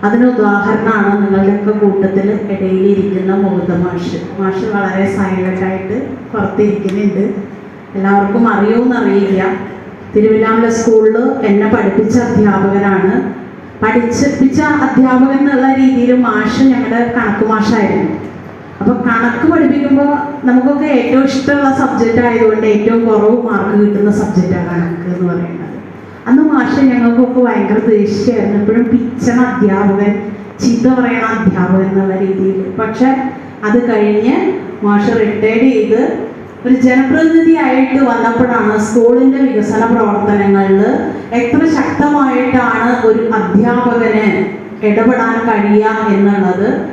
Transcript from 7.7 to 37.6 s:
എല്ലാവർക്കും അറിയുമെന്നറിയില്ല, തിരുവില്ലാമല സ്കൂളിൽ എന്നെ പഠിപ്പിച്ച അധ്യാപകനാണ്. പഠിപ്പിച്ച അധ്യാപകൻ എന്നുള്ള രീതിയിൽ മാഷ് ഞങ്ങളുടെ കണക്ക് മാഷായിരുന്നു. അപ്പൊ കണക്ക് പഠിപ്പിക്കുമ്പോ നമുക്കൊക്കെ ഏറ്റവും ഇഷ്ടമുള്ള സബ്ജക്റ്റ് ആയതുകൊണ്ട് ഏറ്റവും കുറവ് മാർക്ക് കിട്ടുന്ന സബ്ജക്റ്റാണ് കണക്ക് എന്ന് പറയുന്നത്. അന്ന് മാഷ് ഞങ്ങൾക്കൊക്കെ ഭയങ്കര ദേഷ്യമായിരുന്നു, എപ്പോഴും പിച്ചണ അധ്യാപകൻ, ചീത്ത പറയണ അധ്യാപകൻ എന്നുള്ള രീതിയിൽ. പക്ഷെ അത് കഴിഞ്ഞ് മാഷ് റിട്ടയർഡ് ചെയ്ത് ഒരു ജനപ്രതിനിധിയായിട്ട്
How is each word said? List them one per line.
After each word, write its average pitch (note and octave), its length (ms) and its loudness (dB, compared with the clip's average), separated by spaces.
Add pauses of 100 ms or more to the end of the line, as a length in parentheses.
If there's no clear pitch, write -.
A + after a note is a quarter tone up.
എല്ലാവർക്കും G3+ 560 2
അറിയുമെന്നറിയില്ല, G3+ 920 0 (720)
തിരുവില്ലാമല A3 540 2 (120)
സ്കൂളിൽ A3 360 4 (340)
എന്നെ G#3 240 2
പഠിപ്പിച്ച G#3 420 0 (100)
അധ്യാപകനാണ്. G3 880 2 (680)
പഠിപ്പിച്ച A#3+ 760 0 (260)
അധ്യാപകൻ C4 540 2
എന്നുള്ള C4 260 2 (140)
രീതിയിൽ B3 320 2 (160)
മാഷ് - 340 0 (100)
ഞങ്ങളുടെ A#3 280 0 (160)
കണക്ക് G#3+ 360 -2
മാഷായിരുന്നു. G3+ 600 0 (680)
അപ്പൊ - 120 2 (160)
കണക്ക് A#3+ 440 0
പഠിപ്പിക്കുമ്പോ C#4+ 540 2 (420)
നമുക്കൊക്കെ C#4 400 2 (120)
ഏറ്റവും C4 320 2
ഇഷ്ടമുള്ള C#4+ 380 0 (120)
സബ്ജക്റ്റ് A#3 460 0
ആയതുകൊണ്ട് A3 460 2
ഏറ്റവും A#3 360 2
കുറവ് G#3+ 260 2 (140)
മാർക്ക് G#3 320 -2
കിട്ടുന്ന G#3 300 2 (100)
സബ്ജക്റ്റാണ് F3 500 -2
കണക്ക് E3+ 420 -4
എന്ന് F3+ 180 -2
പറയുന്നത്. F3 280 -6 (680)
അന്ന് C4+ 220 4
മാഷ് C4+ 400 0
ഞങ്ങൾക്കൊക്കെ A#3+ 560 2
ഭയങ്കര G#3 320 0 (100)
ദേഷ്യമായിരുന്നു, G#3 720 0
എപ്പോഴും A3+ 320 2
പിച്ചണ - 560 0
അധ്യാപകൻ, G3+ 640 0 (480)
ചീത്ത A#3+ 240 0 (140)
പറയണ A#3+ 260 -2 (140)
അധ്യാപകൻ F#3 500 0
എന്നുള്ള F#3+ 340 -2
രീതിയിൽ. F#3+ 380 -2 (180)
പക്ഷെ A3 300 -2 (580)
അത് A3 120 2 (100)
കഴിഞ്ഞ് G#3+ 480 0 (500)
മാഷ് G#3 340 2
റിട്ടയർഡ് G#3+ 540 2
ചെയ്ത് A3 260 2 (640)
ഒരു B3 100 4 (120)
ജനപ്രതിനിധിയായിട്ട് C4+ 1120 2 (120)